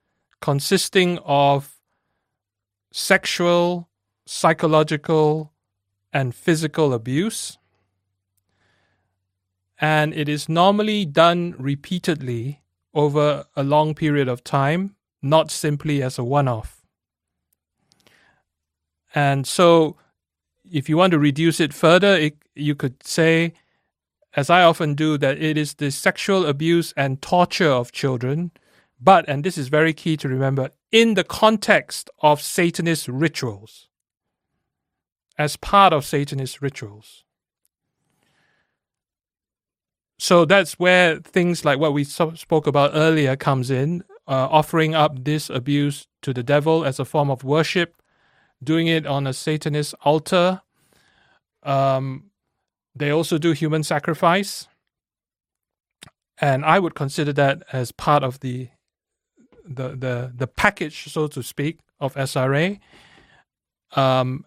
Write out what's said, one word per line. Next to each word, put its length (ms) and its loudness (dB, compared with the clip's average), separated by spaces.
consisting 840 0
of 560 0
sexual, 960 0
psychological, 1200 2
and 220 -2
physical 580 0
abuse. 680 -4
And 340 2
it 140 -4
is 200 -6
normally 560 2
done 540 2
repeatedly 1040 -6
over 520 0
a 80 -2
long 300 2
period 340 0
of 160 -6
time, 500 -2
not 300 2
simply 500 -4
as 160 -6
a 60 -6
one-off. 640 -2
And 340 0
so, 500 4
if 180 -4
you 80 2
want 140 4
to 80 4
reduce 400 2
it 160 0
further, 420 4
it, 200 0
you 220 -4
could 280 -8
say, 480 0
as 120 -2
I 140 6
often 320 2
do, 240 0
that 200 0
it 200 -2
is 160 -4
the 160 -4
sexual 560 -2
abuse 500 0
and 240 -4
torture 480 0
of 220 0
children, 600 -4
but, 280 6
and 160 -2
this 140 -4
is 100 -4
very 240 2
key 260 -4
to 100 -6
remember, 420 -2
in 220 4
the 100 0
context 840 0
of 200 4
Satanist 680 -2
rituals, 800 -6
as 200 -4
part 360 4
of 120 0
Satanist 580 -6
rituals. 600 -12
So 280 4
that's 340 2
where 400 4
things 460 -2
like 140 2
what 140 0
we 120 -2
so-, 300 -4
spoke 320 -2
about 280 2
earlier 420 2
comes 340 -2
in, 340 -2
uh, 240 -2
offering 440 2
up 300 0
this 260 -4
abuse 560 -4
to 100 -6
the 100 -6
devil 420 2
as 160 -4
a 40 -4
form 260 -2
of 140 -6
worship, 560 -2
doing 240 0
it 200 0
on 200 -2
a 60 -4
Satanist 680 -4
altar. 600 0
Um, 640 -2
they 160 -2
also 280 0
do 140 0
human 300 -2
sacrifice. 840 -2
And 240 0
I 140 4
would 160 -2
consider 380 -4
that 400 0
as 180 -6
part 320 0
of 180 -6
the, 280 -10
the, 220 -10
the, 460 -8
the 120 -6
package, 640 -4
so 140 -4
to 160 -10
speak, 380 -8
of 160 -6
S 200 -4
R 180 0
A. 260 -2
Um, 500 0